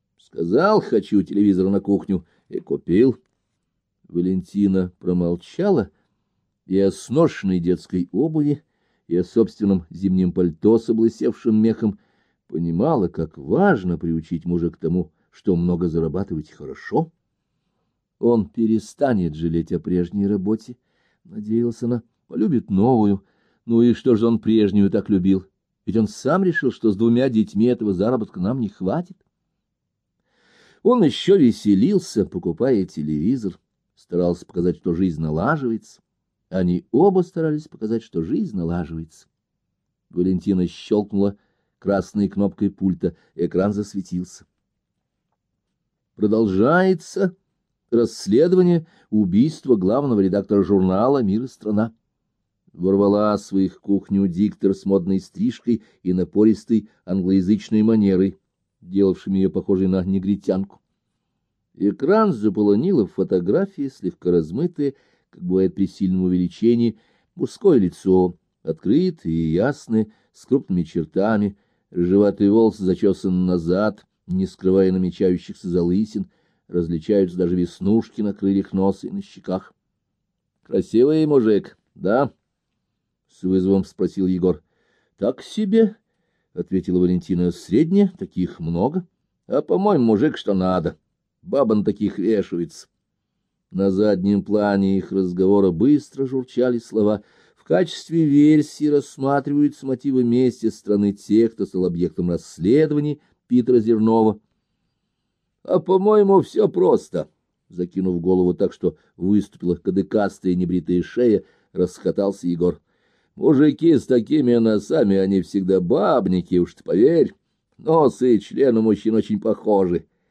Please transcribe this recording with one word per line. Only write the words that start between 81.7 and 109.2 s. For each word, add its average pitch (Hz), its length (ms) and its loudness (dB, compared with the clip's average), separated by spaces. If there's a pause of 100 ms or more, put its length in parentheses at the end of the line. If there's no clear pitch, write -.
да?" — 120 380 -2 (960)
с - 140 -20
вызовом 95 420 2
спросил 92 420 -4
Егор. 90 340 0 (560)
"Так 123 240 -4
себе", — 220 540 0 (580)
ответила 90 460 -2
Валентина, — 90 520 0
"средняя, 170 640 0
таких - 420 -6
много. 101 480 -4 (400)
А, 139 140 -2
по-моему, 180 420 0
мужик 113 320 2
что - 180 -4
надо. 92 440 -2 (440)
Баба 113 320 0
на 104 120 0
таких 101 340 -4
вешается". 90 680 -4 (840)
На 98 200 0
заднем 98 520 2
плане 101 540 0
их 92 140 -6
разговора 95 600 2
быстро 135 540 0
журчали 123 540 -4
слова. 107 440 -2 (320)
В - 80 -20
качестве 165 600 -2
версии 151 640 4
рассматриваются 143 1000 -2
мотивы 127 380 -2
мести 120 460 0
со 98 80 -10
стороны 101 360 0
тех, 110 400 0
кто 98 120 -6
стал 92 200 -2
объектом 87 440 -2
расследований 147 920 -2 (260)
Питера 123 320 4
Зернова. 110 600 2 (1200)
"А, - 160 0
по-моему, 196 640 2
всё 208 260 0
просто", — 151 640 0 (400)
закинув 90 500 -4
голову 90 340 2
так, 90 200 -2
что - 240 -4 (180)
выступила 92 600 -2